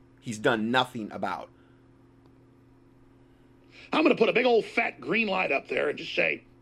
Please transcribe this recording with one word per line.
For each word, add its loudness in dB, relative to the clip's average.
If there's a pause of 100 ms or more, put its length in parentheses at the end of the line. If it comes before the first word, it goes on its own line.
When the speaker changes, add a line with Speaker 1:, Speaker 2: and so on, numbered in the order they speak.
(200)
Speaker 1:
he's -8
done 0
nothing -2
about. -8 (2500)
Speaker 2:
I'm 2
gonna 6
put 4
a 2
big 2
old 4
fat -4
green 0
light -2
up -4
there 0
and -4
just -10
say, -2 (200)